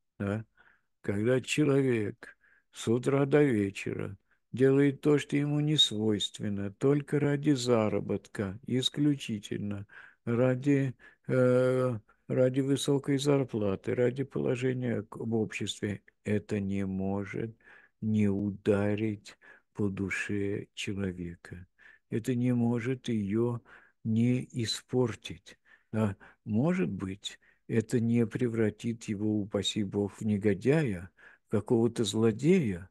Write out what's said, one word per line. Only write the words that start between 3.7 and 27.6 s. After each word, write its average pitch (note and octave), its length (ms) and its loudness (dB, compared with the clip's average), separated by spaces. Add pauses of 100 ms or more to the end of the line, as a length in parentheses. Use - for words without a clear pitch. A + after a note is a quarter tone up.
делает C3+ 480 4
то, D3 180 4
что - 180 -2
ему D3 240 0
не D3+ 160 2
свойственно, G#2 960 0
только C#3+ 460 0
ради C#3+ 320 0
заработка, G#2 1160 0
исключительно A#2 1200 -2 (380)
ради, B2+ 720 2 (320)
э, B2+ 720 2 (280)
ради C3 340 2
высокой C#3 580 0
зарплаты, A#2 760 0
ради B2 280 0
положения B2+ 800 -2
к-, - 140 -16
в A2+ 180 -4
обществе, G#2 680 -4 (240)
это G#2 340 -2
не G2 260 -2
может G2 720 -4 (440)
не G#2+ 280 2
ударить G#2 1080 -2 (360)
по G#2 160 -2
душе G2 840 -4
человека. F2+ 920 -8 (420)
Это A#2+ 260 -2
не B2 180 2
может A#2+ 560 -2
ее A2+ 520 0 (420)
не A#2+ 500 2
испортить. - 1040 -4 (320)
Да? A2 240 0 (300)
Может E3 440 0
быть, F#2+ 500 -8 (280)